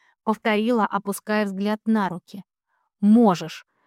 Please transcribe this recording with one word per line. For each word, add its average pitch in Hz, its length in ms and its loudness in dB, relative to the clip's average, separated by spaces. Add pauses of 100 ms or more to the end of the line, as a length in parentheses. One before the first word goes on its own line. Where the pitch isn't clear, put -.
(240)
повторила, 220 600 0
опуская 208 580 -6
взгляд 202 420 -4
на 214 220 0
руки. 190 360 -12 (560)
«Можешь», — 202 680 2 (200)